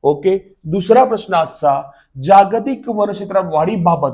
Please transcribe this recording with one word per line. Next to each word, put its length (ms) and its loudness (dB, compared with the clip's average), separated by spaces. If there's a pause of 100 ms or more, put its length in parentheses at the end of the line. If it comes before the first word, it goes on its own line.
ओके, 520 -2 (100)
दुसरा 400 2
प्रश्न 300 -4
आजचा, 560 -2 (320)
जागतिक 680 2
वनक्षेत्र 560 -2
वाढीबाबत, 680 0